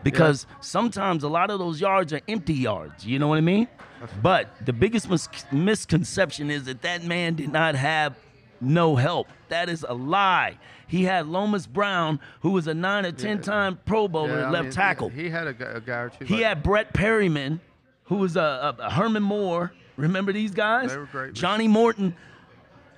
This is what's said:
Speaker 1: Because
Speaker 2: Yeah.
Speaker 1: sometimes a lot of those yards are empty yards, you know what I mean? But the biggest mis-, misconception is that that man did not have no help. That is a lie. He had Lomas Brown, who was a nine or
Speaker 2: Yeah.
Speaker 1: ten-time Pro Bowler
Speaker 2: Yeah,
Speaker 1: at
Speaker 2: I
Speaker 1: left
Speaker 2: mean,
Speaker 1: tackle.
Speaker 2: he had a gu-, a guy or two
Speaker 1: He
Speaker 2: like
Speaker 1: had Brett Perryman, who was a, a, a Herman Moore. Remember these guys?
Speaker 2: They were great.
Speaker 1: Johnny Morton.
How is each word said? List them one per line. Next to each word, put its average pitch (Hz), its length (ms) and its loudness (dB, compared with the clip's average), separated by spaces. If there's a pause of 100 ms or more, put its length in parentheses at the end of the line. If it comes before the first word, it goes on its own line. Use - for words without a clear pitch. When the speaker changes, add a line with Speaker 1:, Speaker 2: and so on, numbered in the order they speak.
Speaker 1:
Because 147 480 2
Speaker 2:
Yeah. - 120 -20
Speaker 1:
sometimes 196 600 -2
a 147 60 -4
lot 175 220 0
of 196 80 -4
those 165 220 -4
yards 190 320 2
are 143 140 -6
empty 185 260 -4
yards, 98 520 -4
you 131 140 -2
know 147 80 2
what 156 100 4
I 156 40 4
mean? 196 260 4 (540)
But 151 280 4 (160)
the 123 80 0
biggest 202 360 0
mis-, 170 180 0 (240)
misconception 156 1000 0
is 147 160 -4
that 123 160 -10
that 175 220 -6
man 170 320 -2
did 147 160 -6
not 156 240 2
have 147 420 0 (420)
no 156 360 4
help. 139 320 0 (220)
That 170 200 -2
is 156 180 -6
a 123 60 -6
lie. 151 640 2 (300)
He 185 180 2
had 180 220 0
Lomas 196 400 -2
Brown, 170 520 0 (220)
who 175 100 2
was 175 160 0
a 160 60 -2
nine 190 320 0
or 175 40 -2
Speaker 2:
Yeah. 160 60 -10
Speaker 1:
ten-time 202 720 -2
Pro 214 240 2
Bowler 156 200 -2
Speaker 2:
Yeah, 127 120 -2
Speaker 1:
at 127 60 -2
Speaker 2:
I - 40 -2
Speaker 1:
left 170 140 0
Speaker 2:
mean, 131 80 -8
Speaker 1:
tackle. 165 360 0
Speaker 2:
he 156 200 -8
had 165 180 -4
a 135 60 -6
gu-, 123 200 -10
a 117 80 -8
guy 120 200 -6
or 120 80 -6
two - 160 -14
Speaker 1:
He 196 100 0
Speaker 2:
like 226 80 0
Speaker 1:
had 185 200 0
Brett 208 300 2
Perryman, 165 680 2 (440)
who 180 120 -2
was 185 180 0
a, 143 440 0
a, 120 40 -10
a 104 80 -2
Herman 208 320 2
Moore. 185 480 -2 (240)
Remember 190 380 0
these 214 180 -2
guys? 220 400 0
Speaker 2:
They 139 60 -6
were 143 80 -10
great. 135 280 -10
Speaker 1:
Johnny 208 360 2
Morton. 214 440 4 (840)